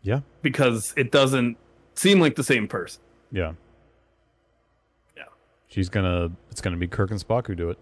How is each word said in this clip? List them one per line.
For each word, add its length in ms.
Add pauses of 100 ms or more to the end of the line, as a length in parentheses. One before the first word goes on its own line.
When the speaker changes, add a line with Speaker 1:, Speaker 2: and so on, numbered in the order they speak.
Speaker 1:
Yeah. 200 (200)
Speaker 2:
Because 560
it 140
doesn't 460 (380)
seem 240
like 160
the 80
same 240
person. 340 (300)
Speaker 1:
Yeah. 220 (1600)
Speaker 2:
Yeah. 80 (440)
Speaker 1:
She's 220
gonna, 420 (180)
it's 120
gonna 160
be 100
Kirk 240
and 80
Spock 280
who 80
do 140
it. 120